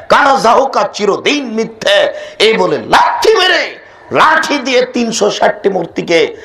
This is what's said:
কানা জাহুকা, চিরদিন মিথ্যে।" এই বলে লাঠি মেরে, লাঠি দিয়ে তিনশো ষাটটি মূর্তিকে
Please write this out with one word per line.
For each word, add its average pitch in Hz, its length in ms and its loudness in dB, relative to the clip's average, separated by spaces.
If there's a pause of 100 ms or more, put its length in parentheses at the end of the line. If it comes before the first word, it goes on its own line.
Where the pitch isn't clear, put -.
কানা 269 340 4
জাহুকা, 226 500 2
চিরদিন 202 540 -2
মিথ্যে।" - 680 0 (260)
এই 214 180 2
বলে 170 220 0
লাঠি 165 560 0
মেরে, 359 440 -2 (340)
লাঠি 285 460 2
দিয়ে 254 280 0
তিনশো 226 440 -2
ষাটটি - 380 -2
মূর্তিকে 170 760 -2